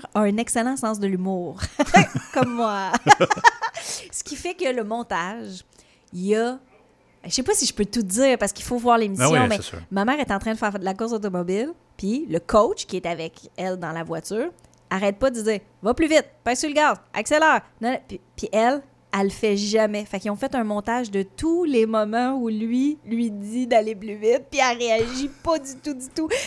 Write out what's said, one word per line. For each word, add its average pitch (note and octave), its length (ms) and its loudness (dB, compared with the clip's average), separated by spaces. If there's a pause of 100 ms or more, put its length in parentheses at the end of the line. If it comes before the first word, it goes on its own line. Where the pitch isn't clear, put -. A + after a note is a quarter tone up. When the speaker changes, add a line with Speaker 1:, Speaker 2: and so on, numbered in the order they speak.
(160)
Speaker 1:
a G#3 60 2
un G#3 160 2
excellent A#3+ 400 -2
sens A3 240 -4
de G3+ 40 0
l'humour, F#3 540 -2 (360)
<laughs> - 380 2
comme B3 220 2
moi. G3+ 380 -2 (120)
<laughs> - 160 8 (920)
Ce - 120 -10
qui D4 140 -12
fait F4+ 160 -6
que C#4 200 -2
le A#3 120 -4
montage, G#3 800 -6 (480)
il F3+ 140 -6
y G#3 80 4
a, A#3+ 220 0 (680)
je - 40 -14
sais - 140 -2
pas G#4 100 2
si C4+ 120 0
je - 80 -2
peux G#3 120 0
tout A3+ 180 -2
dire A#3+ 340 4
parce G3+ 160 -2
qu'il - 120 -14
faut B3 120 -2
voir A#3 200 4
l'émission, G3+ 380 4
Speaker 2:
Ah - 80 6
oui, - 60 4
Speaker 1:
mais G#3 80 2
Speaker 2:
c'est - 60 -6
sûr. - 160 -10 (120)
Speaker 1:
ma G3 140 0
mère C4+ 140 2
est B3+ 120 -2
en G3 80 -2
train A3+ 140 -2
de A3 40 -8
faire G#3 220 -2
de F3+ 60 -6
la F#3+ 80 -2
course A3+ 180 -4
automobile, G3+ 640 -2 (240)
puis B3 320 -2
le E3 100 0
coach G3+ 460 2
qui F#3+ 100 -8
est F3+ 100 -6
avec E3 520 -8
elle F#3 180 -4
dans F3 160 -8
la E3 140 -6
voiture G3 440 -6 (400)
arrête G3+ 300 0
pas C4 100 4
de A#3 120 -4
dire, « G#3 180 0 (240)
Va A3+ 100 2
plus D#4 140 2
vite, D4+ 180 4 (200)
pèse B3 140 0
sur D#4 100 -2
le C#4+ 60 -2
gaz, D4 200 4 (180)
accélère. » C#4+ 480 4 (200)
Non, A#3 100 0
non, - 160 -2
puis, G3 140 -14 (160)
puis - 160 -6
elle, B3 280 4 (360)
elle G3 100 2
le - 20 0
fait G3+ 260 0
jamais. G#3 500 2
Fait G3 140 -6
qu'ils G#3 120 -6
ont G#3 40 -4
fait C4+ 200 -4
un A#3+ 100 0
montage G#3+ 440 -2
de G3 140 -2
tous E4 400 0
les B3 220 4
moments A3 480 0
où A#3+ 160 -2
lui, B3 560 0
lui A3+ 260 -2
dit G#3+ 340 -6
d'aller A3 300 2
plus G#3 200 -10
vite, A#3 360 2
puis C#4 80 -2
elle B3 180 2
réagit A#3+ 520 0 (120)
pas D#4+ 160 2
du C4+ 160 -10 (100)
tout, D4 100 -4
du B3+ 200 -12
tout. D#4+ 140 -2 (200)